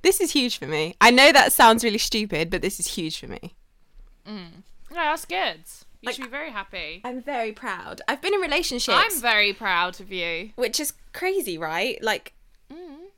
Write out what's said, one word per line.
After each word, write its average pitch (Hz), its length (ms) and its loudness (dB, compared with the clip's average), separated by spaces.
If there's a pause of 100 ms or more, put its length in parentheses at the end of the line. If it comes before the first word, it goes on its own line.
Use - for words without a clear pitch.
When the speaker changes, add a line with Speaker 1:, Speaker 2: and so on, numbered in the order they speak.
Speaker 1:
this 381 200 2
is 330 100 -2
huge 247 260 0
for 139 100 -10
me. 156 340 -4
I 220 100 10
know 269 220 10
that - 180 8
sounds 226 320 6
really 226 140 0
stupid, 202 520 -2
but - 120 -2
this 190 180 -4
is - 160 -4
huge 160 220 -6
for - 100 -14
me. - 280 -16 (720)
Speaker 2:
Mm. 185 360 -16 (280)
No, 311 40 -14
that's 320 300 -2
good. 247 380 -4 (360)
You 226 80 -10
Speaker 1:
Like, 240 80 -6
Speaker 2:
should 262 100 -10
be 233 40 -16
very 285 220 -10
happy. 190 520 -10
Speaker 1:
I'm 247 180 -8
very 233 300 -4
proud. 214 560 -10
I've 269 140 -4
been 381 120 0
in 403 60 2
relationships. 285 580 0
Speaker 2:
I'm 403 220 2
very 214 320 4
proud 180 480 -2
of 196 120 -16
you. 175 440 -6
Speaker 1:
Which 254 240 -2
is 294 140 -4 (180)
crazy, 349 460 -4
right? 170 460 -4
Like, - 300 -4 (380)
Speaker 2:
Mm. 330 360 -18 (100)